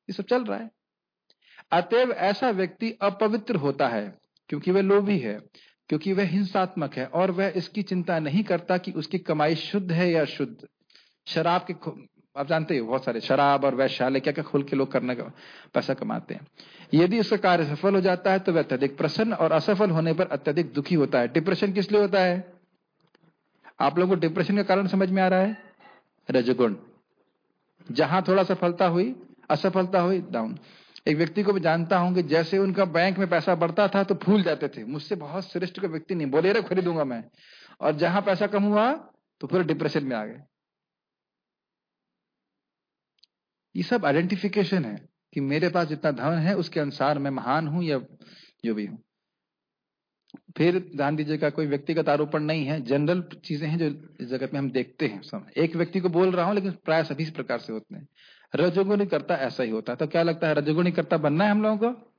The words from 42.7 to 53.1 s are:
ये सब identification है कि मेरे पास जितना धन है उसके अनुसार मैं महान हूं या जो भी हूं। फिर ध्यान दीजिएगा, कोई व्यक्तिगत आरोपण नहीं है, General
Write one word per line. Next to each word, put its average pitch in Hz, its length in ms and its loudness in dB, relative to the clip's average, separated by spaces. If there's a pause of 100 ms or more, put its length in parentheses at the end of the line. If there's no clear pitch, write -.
ये 180 60 -4
सब 202 240 0
identification 185 760 0
है 104 240 -12 (260)
कि 143 60 -2
मेरे 147 280 0
पास 170 200 0
जितना 151 220 -2
धन 143 280 0
है 170 180 2
उसके 170 240 -2
अनुसार 147 380 0
मैं 139 120 -2
महान 135 380 -2
हूं 165 140 -2
या 151 160 0 (680)
जो 113 100 0
भी 107 120 -4
हूं। 98 120 -12 (1600)
फिर 175 400 2
ध्यान 143 200 -2
दीजिएगा, 151 340 -2
कोई 151 160 -4
व्यक्तिगत 147 420 -2
आरोपण 147 340 0
नहीं 156 240 -2
है, 156 140 -4
General 147 420 0 (220)